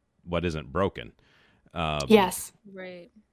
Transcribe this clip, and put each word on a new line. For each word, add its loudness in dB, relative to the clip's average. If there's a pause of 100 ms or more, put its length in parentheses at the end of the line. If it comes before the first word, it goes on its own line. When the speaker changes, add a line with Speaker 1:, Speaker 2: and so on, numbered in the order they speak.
(240)
Speaker 1:
what 0
isn't -4
broken. -2 (600)
Um, 0
Speaker 2:
Yes. 4 (180)
Speaker 3:
Right. -14 (240)